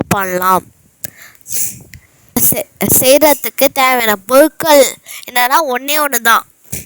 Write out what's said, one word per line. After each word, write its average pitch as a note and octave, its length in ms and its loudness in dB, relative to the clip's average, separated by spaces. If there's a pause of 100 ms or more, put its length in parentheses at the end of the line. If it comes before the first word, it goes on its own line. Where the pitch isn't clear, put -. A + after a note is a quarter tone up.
(140)
பண்ணலாம். F#3 500 0 (1800)
செ-, - 200 -6 (320)
செய்றதுக்கு C4+ 680 2 (140)
தேவையான B3 340 0 (140)
பொருட்கள் D4 560 4 (440)
என்னன்னா, B3 300 0 (160)
ஒண்ணே C#4 300 -6
ஒண்ணு C4 160 -4 (100)
தான், G#3+ 140 2 (420)